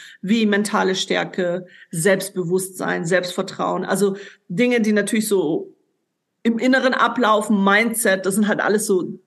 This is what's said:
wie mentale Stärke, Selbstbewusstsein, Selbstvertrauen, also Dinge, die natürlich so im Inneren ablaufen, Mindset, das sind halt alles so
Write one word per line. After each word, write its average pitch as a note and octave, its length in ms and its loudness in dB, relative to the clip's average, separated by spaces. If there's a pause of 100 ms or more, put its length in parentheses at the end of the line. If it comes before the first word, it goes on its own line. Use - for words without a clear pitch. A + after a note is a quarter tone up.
(200)
wie A3 240 0
mentale G3+ 500 0
Stärke, F3+ 720 -4 (240)
Selbstbewusstsein, F3+ 1160 -2
Selbstvertrauen, F3+ 800 -2
also G3 320 0 (320)
Dinge, A#3+ 320 2
die G#3+ 120 2
natürlich G#3 360 0
so F#3 480 -2 (680)
im A#3 160 0
Inneren B3+ 360 2
ablaufen, G#3+ 720 2
Mindset, G3 600 2
das F#3+ 120 0
sind G#3 100 2
halt G3+ 140 0
alles G#3 260 0
so F#3 400 -2